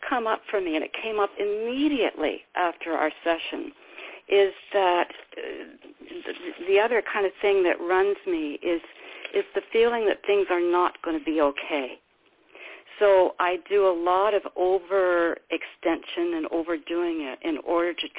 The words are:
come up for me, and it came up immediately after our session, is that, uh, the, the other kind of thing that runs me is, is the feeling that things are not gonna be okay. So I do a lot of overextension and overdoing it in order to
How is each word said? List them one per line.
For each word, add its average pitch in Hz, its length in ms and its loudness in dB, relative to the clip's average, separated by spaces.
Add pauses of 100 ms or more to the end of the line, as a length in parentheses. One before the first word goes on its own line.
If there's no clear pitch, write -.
come 240 180 -2
up 220 240 -2
for 202 120 0
me, 165 140 -2
and 160 80 0
it - 80 -10 (100)
came 220 180 -4
up 202 180 2
immediately 214 1040 -2 (140)
after 170 380 -2
our 151 180 0 (120)
session, - 480 -4 (580)
is 196 240 4 (180)
that, 180 380 2 (280)
uh, - 40 -12 (840)
the, - 80 -10 (340)
the 196 120 6
other 226 320 2
kind 208 140 0
of 185 160 -2
thing 196 220 4
that 170 180 2
runs 190 340 2 (100)
me 156 380 -4
is, 170 180 -2 (540)
is 196 80 0 (100)
the 196 80 -2 (120)
feeling 226 340 4
that - 180 -2
things 202 240 2
are 175 120 2
not 175 400 2
gonna 160 180 -4
be 156 220 0
okay. 139 580 -2 (1000)
So 190 400 6
I 180 180 0 (120)
do 196 180 4
a 185 60 4
lot 180 400 2
of 190 100 2 (140)
overextension 175 1800 0
and 156 140 -4
overdoing 170 720 -4
it 135 200 -8
in 160 240 -4
order 170 280 0
to 160 140 -6 (120)